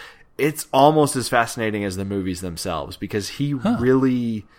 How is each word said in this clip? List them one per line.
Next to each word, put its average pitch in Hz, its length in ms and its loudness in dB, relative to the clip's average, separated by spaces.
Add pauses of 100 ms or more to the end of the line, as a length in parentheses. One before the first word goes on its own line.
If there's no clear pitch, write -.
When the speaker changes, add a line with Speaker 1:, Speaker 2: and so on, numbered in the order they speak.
(380)
Speaker 1:
It's 147 340 -2
almost 143 440 6
as 120 120 -2
fascinating 113 560 0
as 95 120 -4
the 98 80 -4
movies 95 360 -4
themselves 85 560 -8
because 101 340 -6
he 143 220 -4
Speaker 2:
Huh. 139 280 0
Speaker 1:
really, 123 640 2 (120)